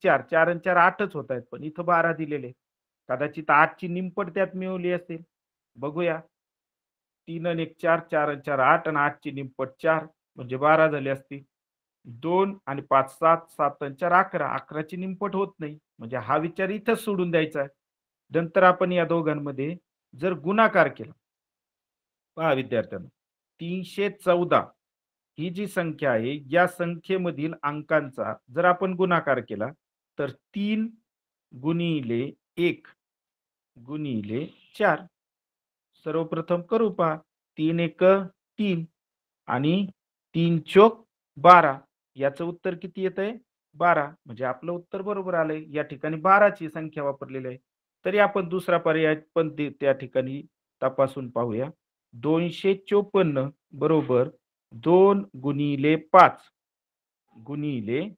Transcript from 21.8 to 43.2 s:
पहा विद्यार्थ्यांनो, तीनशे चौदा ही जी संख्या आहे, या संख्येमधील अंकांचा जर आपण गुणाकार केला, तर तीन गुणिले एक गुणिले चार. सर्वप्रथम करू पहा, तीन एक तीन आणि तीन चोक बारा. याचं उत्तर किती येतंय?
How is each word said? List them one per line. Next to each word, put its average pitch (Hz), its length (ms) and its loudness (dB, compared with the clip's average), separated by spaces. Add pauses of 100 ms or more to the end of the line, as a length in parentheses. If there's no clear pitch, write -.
पहा 160 180 0
विद्यार्थ्यांनो, 110 540 -4 (540)
तीनशे 185 480 -6
चौदा 175 560 0 (760)
ही 165 100 -6
जी 190 180 -8
संख्या 160 440 -4
आहे, 127 420 -4
या 175 140 4
संख्येमधील 170 840 -6 (100)
अंकांचा 147 720 -4 (220)
जर 170 100 2
आपण 180 280 2
गुणाकार 170 460 0
केला, 110 320 -6 (480)
तर 143 100 -4
तीन 214 600 -6 (720)
गुणिले 151 680 -2 (260)
एक 170 300 -2 (1000)
गुणिले 131 600 -8 (320)
चार. 180 220 2 (1040)
सर्वप्रथम 165 560 -4
करू 226 280 0
पहा, 165 280 0 (400)
तीन 160 220 0
एक 170 240 -2 (560)
तीन 180 260 -2 (640)
आणि 160 400 0 (480)
तीन 170 240 2
चोक 214 480 6 (300)
बारा. 151 420 8 (360)
याचं 139 300 -4
उत्तर 175 300 -6
किती 180 260 -12
येतंय? 190 320 -4 (400)